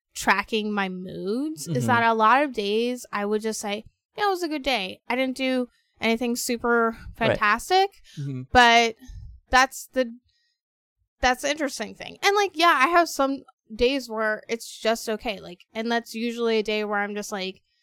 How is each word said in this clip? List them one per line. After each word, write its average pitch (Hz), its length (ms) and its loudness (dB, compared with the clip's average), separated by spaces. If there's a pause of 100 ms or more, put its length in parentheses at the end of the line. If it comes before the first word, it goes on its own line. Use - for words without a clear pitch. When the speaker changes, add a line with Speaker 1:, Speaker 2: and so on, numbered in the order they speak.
(120)
Speaker 1:
tracking 208 600 -2
my 196 160 -2
moods, 185 800 -8
is 170 80 -2
Speaker 2:
Mm-hmm. 233 100 -2
Speaker 1:
that 233 160 4
a 233 100 4
lot 226 300 4
of 285 100 -2
days 233 600 -2
I 202 120 -4
would 208 180 -2
just 220 180 -4
say, 208 240 -6 (340)
"Yeah, 415 80 -2
it 403 40 2
was 359 120 -2
a 339 60 -2
good 294 160 -4
day. 208 440 -2
I 233 60 0
didn't 262 220 -2
do 262 320 0 (320)
anything 233 340 0
super 233 600 0 (240)
Speaker 2:
Right. 226 80 2
Speaker 1:
fantastic," 233 760 2 (160)
Speaker 2:
Mm-hmm. 139 320 -6
Speaker 1:
but 233 460 6 (540)
that's 254 420 2
the, 254 200 -2 (1080)
that's 254 220 2
the 285 80 -2
interesting 214 440 -6
thing. - 300 -18
And, 403 100 4
like, 403 200 2
yeah, 330 220 4
I 269 120 4
have 339 200 4
some 277 360 -2 (280)
days 247 380 0
where 214 380 -2
it's - 320 -8
just 226 280 -2
okay. 214 320 -6
Like, 160 200 -16 (120)
and 226 200 -4
that's 233 220 -2
usually 226 440 -2
a 214 60 0
day 214 200 -2
where 208 140 -2
I'm 208 160 -4
just 208 160 -8
like, 190 300 -8 (220)